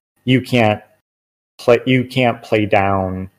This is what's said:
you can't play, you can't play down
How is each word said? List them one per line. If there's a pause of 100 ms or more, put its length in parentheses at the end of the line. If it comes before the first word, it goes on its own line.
(260)
you
can't (760)
play,
you
can't
play
down